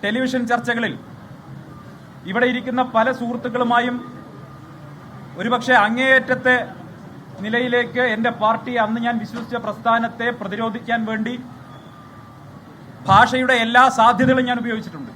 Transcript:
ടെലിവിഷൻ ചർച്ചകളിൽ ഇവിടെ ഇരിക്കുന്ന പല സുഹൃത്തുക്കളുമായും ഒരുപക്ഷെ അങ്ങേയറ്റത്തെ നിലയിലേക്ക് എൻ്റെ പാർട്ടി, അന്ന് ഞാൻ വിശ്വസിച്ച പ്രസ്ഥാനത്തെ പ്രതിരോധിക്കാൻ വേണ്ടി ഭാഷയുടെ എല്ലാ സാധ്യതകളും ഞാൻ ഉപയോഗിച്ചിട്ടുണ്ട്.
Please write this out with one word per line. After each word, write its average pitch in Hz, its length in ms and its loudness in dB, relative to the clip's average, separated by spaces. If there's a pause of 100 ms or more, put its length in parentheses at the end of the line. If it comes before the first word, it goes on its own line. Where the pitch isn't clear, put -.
ടെലിവിഷൻ 254 380 0 (100)
ചർച്ചകളിൽ 233 420 0 (1400)
ഇവിടെ 240 200 2
ഇരിക്കുന്ന 247 300 -2 (160)
പല 226 100 4 (140)
സുഹൃത്തുക്കളുമായും 240 760 0 (1400)
ഒരുപക്ഷെ 247 340 0 (120)
അങ്ങേയറ്റത്തെ 254 720 2 (880)
നിലയിലേക്ക് 240 600 0 (100)
എൻ്റെ 226 180 0 (100)
പാർട്ടി, 226 320 0 (100)
അന്ന് 220 220 -2
ഞാൻ 240 180 0
വിശ്വസിച്ച 233 320 -10 (100)
പ്രസ്ഥാനത്തെ 226 600 0 (120)
പ്രതിരോധിക്കാൻ 226 680 -4
വേണ്ടി 220 240 -4 (1800)
ഭാഷയുടെ 254 460 6 (100)
എല്ലാ 247 180 6 (140)
സാധ്യതകളും 247 520 4
ഞാൻ 247 120 0
ഉപയോഗിച്ചിട്ടുണ്ട്. 214 540 -6